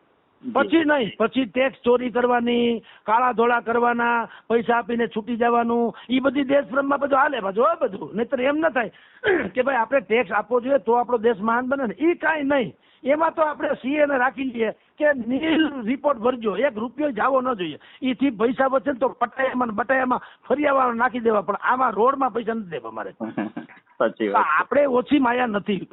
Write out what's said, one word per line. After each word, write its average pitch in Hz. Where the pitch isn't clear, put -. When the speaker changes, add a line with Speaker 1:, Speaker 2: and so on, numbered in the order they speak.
Speaker 1:
જી. 247
Speaker 2:
પછી 294
નહીં, 285
પછી 226
ટેક્સ 247
ચોરી 247
કરવાની, 240
કાળા 240
ધોળા 233
કરવાના, 240
પૈસા 233
આપીને 233
છૂટી 240
જવાનું, 233
ઈ 262
બધી 269
દેશપ્રેમમાં 277
બધું 269
હાલે 277
પાછું, 196
હો 330
બધું. 196
નહીંતર 240
એમ 285
ન 320
થાય 233
<clears throat> 320
કે 254
ભાઈ 269
આપણે 240
ટેક્સ 226
આપવો 214
જોઈએ 262
તો 226
આપણો 240
દેશ 226
મહાન 233
બને 269
ને, 277
ઈ 339
કાંઈ 311
નહીં. 269
એમાં 302
તો 320
આપણે 302
સી 269
એ 302
ને 285
રાખી 254
લઈએ 226
કે -
નીલ 285
રિપોર્ટ 269
ભરજો, 226
એક 233
રૂપિયો 247
જાવો 254
ન 254
જોઈએ. 151
ઈથી 262
પૈસા 233
બચે 269
ને 233
તો 254
પટાયામાં 247
ને 214
બટાયામાં 254
ફરિયાવાળા 269
નાખી 233
દેવા, 220
પણ 190
આમાં 247
રોડમાં 254
પૈસા 226
નથી 208
દેવા 113
મારે. 104
Speaker 1:
<laughs> -
સાચી 113
વાત 202
Speaker 2:
તો -
Speaker 1:
છે. 160
Speaker 2:
આપણે 285
ઓછી 254
માયા 247
નથી. 202